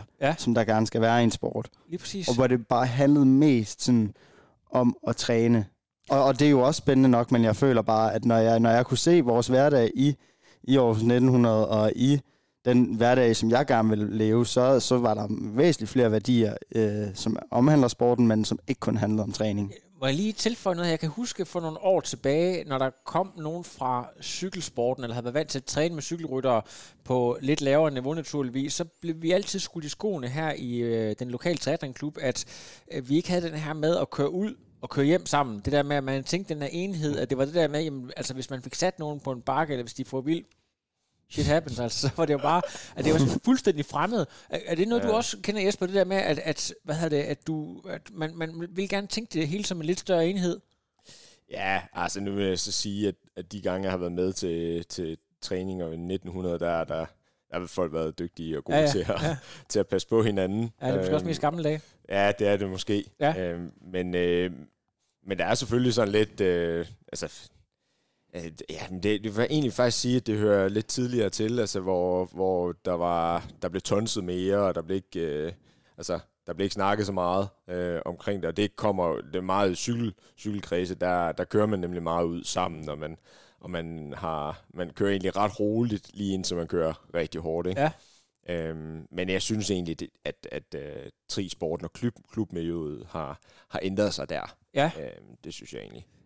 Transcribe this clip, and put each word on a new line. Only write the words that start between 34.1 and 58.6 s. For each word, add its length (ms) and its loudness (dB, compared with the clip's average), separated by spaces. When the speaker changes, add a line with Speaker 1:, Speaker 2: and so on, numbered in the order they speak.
Speaker 1:
ud 240 -2
og 100 -10
køre 140 2
hjem 220 4
sammen. 380 0
Det 80 -4
der 100 4
med, 140 -2
at 80 -2
man 200 -4
tænkte 300 -4
den 80 -8
her 100 -4
enhed, 460 -4
at 120 -2
det 80 0
var 60 2
det 100 -2
der 140 4
med, 140 -2
jamen, 340 -8
altså, 180 -8
hvis 160 -8
man 120 -8
fik 120 -12
sat 240 -2
nogen 220 -6
på 120 -6
en 100 -10
bakke, 320 -2
eller 100 -4
hvis 100 -14
de 100 -6
får 160 -6
vild 240 -2
shit 160 -2
happens, 340 0
altså, 180 -4
så 180 0
var 100 0
det 60 2
jo 60 2
bare, 240 2
at 80 -2
det 80 4
var 60 4
sådan 260 2
fuldstændig 420 2
fremmed. 400 -2
Er, 160 -4
er 80 -4
det 140 2
noget, 140 0
Speaker 3:
Ja. 60 0
Speaker 1:
du 40 4
også 300 0
kender, 200 -4
Jesper, 240 0
det 80 -2
der 100 4
med, 120 0
at, 220 0
at, 360 -6
hvad 100 -4
hedder 220 0
det, 60 2
at 240 -6
du, 420 -6
at 120 -10
man, 240 -8
man 340 -8
vil 180 -6
gerne 180 -4
tænke 320 -6
det 100 0
hele 160 -4
som 160 -6
en 60 -6
lidt 140 0
større 260 2
enhed? 340 -2
Speaker 3:
Ja, 300 0
altså, 280 -4
nu 120 -4
vil 140 0
jeg 120 2
så 140 -6
sige, 360 -2
at, 60 -2
at 160 -12
de 80 -10
gange, 240 -2
jeg 80 -2
har 60 -2
været 140 -4
med 200 0
til, 520 -4
til 340 -8
træninger 500 -6
i 40 -10
nitten 340 -6
hundrede, 280 -4
der, 260 -2
der, 220 -6
der 80 -8
har 80 -8
folk 260 -4
været 260 -4
dygtige 400 -8
og 60 -10